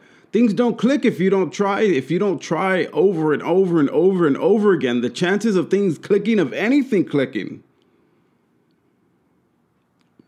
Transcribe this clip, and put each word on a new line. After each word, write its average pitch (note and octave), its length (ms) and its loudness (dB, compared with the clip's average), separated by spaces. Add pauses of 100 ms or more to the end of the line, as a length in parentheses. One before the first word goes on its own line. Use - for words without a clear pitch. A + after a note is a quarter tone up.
(320)
Things A3+ 200 2
don't A#3 280 -2
click C4 260 2
if G#3 140 0
you F#3 100 2
don't F#3+ 220 0
try, G3+ 300 -2
if D#3 280 0
you - 80 0
don't F3+ 220 -2
try F3+ 460 -2
over D#3 480 0
and C3 100 -2
over E3+ 360 2
and C#3 120 2
over F3 340 2
and C#3 120 2
over G3+ 360 2
again. B2 280 0
The A#2+ 100 -4
chances G3 440 0
of E3 140 -2
things F#3+ 300 0
clicking, G#3 400 -2
of B2+ 140 -2
anything A3 520 0
clicking, - 580 -6 (2750)